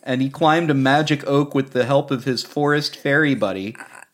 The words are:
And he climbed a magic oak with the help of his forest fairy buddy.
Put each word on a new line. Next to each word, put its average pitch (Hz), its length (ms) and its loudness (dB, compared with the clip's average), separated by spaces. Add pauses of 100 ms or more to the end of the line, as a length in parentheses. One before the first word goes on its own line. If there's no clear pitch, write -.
And 131 180 -2
he 135 80 -2
climbed 156 400 2
a 143 60 2
magic 139 520 2
oak 143 280 0
with 135 180 -2
the 127 120 2
help 139 260 0
of 123 140 -4
his 127 180 -4
forest 147 520 -2
fairy 143 400 0
buddy. 101 400 -4 (380)